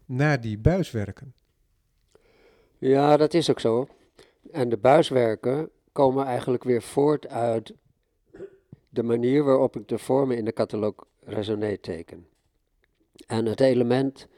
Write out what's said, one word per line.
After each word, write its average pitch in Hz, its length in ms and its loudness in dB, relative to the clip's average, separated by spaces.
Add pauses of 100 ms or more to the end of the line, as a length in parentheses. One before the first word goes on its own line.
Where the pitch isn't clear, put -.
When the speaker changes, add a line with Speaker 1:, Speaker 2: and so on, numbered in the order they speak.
Speaker 1:
naar 139 360 0
die 110 180 -8
buiswerken. 120 760 -2 (1400)
Speaker 2:
Ja, 139 380 4
dat 151 180 2
is 156 160 2
ook - 100 0
zo. 120 280 0 (600)
En 123 180 -4
de 113 80 -2
buiswerken 127 920 2 (220)
komen 139 340 2
eigenlijk 123 380 -4
weer 123 180 0
voort 147 460 -2
uit 113 460 -4 (1120)
de 120 140 -4
manier 120 420 2
waarop 131 320 2
ik 110 120 -12
de 113 100 -4
vormen 131 380 0
in 110 80 -6
de 110 80 -4
catalogue 107 540 -4 (140)
raisonné 104 580 -6
teken. 85 480 -14 (1000)
En 113 200 -2
het 107 140 -4
element 127 640 2 (120)